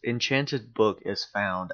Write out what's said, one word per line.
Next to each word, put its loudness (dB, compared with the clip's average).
enchanted 0
book 4
is -4
found -4